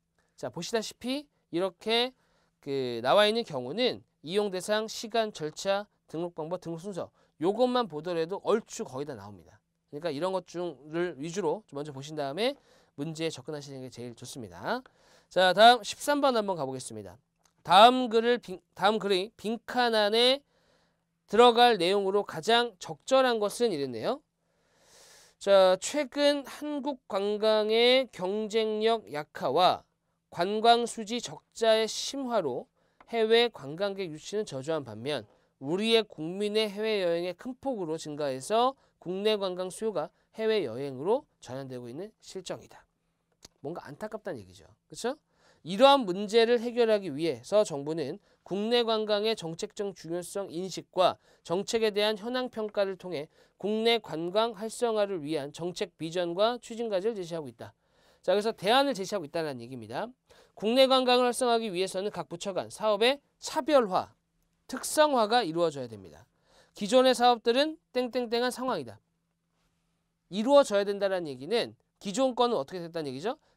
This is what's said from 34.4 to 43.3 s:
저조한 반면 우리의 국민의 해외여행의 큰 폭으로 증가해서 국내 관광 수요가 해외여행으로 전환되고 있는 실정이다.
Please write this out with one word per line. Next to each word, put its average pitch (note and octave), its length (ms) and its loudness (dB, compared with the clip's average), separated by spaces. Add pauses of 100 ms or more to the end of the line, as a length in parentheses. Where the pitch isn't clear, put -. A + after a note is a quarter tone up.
저조한 C#3+ 380 -4
반면 A#2 440 -6 (360)
우리의 G#3+ 400 2
국민의 G#3 640 -4
해외여행의 F#3 640 -2
큰 B3 260 -12
폭으로 F#3+ 360 -4
증가해서 D3+ 800 -2 (240)
국내 G3+ 380 -2
관광 F#3 320 0
수요가 F3+ 400 -4 (260)
해외여행으로 D#3 920 0 (140)
전환되고 B2+ 480 -12
있는 E3 320 -12
실정이다. - 640 -14 (760)